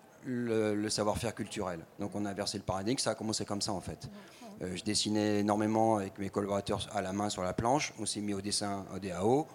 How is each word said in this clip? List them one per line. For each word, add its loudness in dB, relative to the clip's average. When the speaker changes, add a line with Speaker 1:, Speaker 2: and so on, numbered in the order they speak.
Speaker 1:
le, 2
le 0
savoir-faire 0
culturel. -4
Donc, -4
on -2
a -2
inversé -2
le -8
paradigme, 0
ça 0
a 0
commencé -2
comme -4
ça, 0
en -4
fait. -8
Speaker 2:
Mhm. -10
Speaker 1:
Euh, -4
je -6
dessinais 4
énormément 4
avec -4
mes -4
collaborateurs 0
à 0
la -2
main 0
sur -2
la 0
planche. 2
On -4
s'est -4
mis -2
au -4
dessin, -2
au -6
D -6
A 0
O. 4